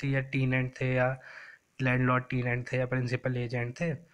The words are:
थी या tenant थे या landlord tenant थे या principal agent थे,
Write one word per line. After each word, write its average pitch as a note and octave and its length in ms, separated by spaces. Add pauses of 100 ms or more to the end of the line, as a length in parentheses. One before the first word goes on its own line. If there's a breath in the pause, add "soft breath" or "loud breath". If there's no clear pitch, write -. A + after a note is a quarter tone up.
थी C#3 120
या C3+ 140
tenant C3 420
थे C3 220
या B2+ 220 (680 loud breath)
landlord B2+ 480
tenant B2 420
थे B2+ 60
या B2+ 80
principal B2+ 520
agent A#2+ 440
थे, E3+ 100 (220 loud breath)